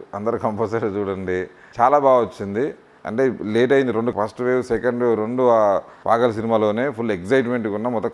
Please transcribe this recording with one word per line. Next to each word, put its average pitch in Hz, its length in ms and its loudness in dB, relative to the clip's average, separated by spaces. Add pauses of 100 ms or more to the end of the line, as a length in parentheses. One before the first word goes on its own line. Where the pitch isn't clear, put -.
(160)
అందరూ 110 220 -2
కంపల్సరీ 110 500 -2
చూడండి. 95 600 -4 (340)
చాలా 139 180 4
బాగా 131 200 4
వచ్చింది. 110 560 -4 (300)
అంటే 113 360 -2
లేట్ 113 320 2
అయింది, 135 180 2
రెండు 117 220 -2 (100)
ఫస్ట్ 110 180 -8
వేవ్, 123 220 0
సెకండ్ 120 400 -2
వేవ్ 117 140 2
రెండు 123 320 0
ఆ 107 320 4 (240)
పాగల్ 117 280 2
సినిమాలోనే. 113 580 0
ఫుల్ 113 200 -4
ఎక్సైట్‌మెంట్‌గా 110 640 0
ఉన్నా, 110 140 -4
మొత్తం 113 240 -4